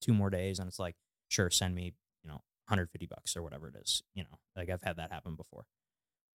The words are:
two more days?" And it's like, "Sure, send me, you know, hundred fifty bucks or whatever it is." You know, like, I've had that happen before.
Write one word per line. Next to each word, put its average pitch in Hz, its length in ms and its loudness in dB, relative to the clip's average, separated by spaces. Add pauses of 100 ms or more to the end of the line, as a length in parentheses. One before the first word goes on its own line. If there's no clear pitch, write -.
two 123 140 6
more 98 160 6
days?" 95 280 0
And 92 100 -6
it's - 100 -8
like, 87 180 -4 (320)
"Sure, 90 220 4
send 90 240 4
me, 90 200 -4 (280)
you 80 80 -16
know, 76 120 -12 (260)
hundred 90 220 4
fifty - 160 -8
bucks - 300 -6
or 85 60 -4
whatever 78 260 -10
it 62 80 -14
is." - 260 -2 (120)
You 95 100 -6
know, - 140 -18 (160)
like, 87 160 -4
I've 90 120 -2
had 87 140 -2
that 80 140 -8
happen 82 260 -8
before. - 300 -16 (680)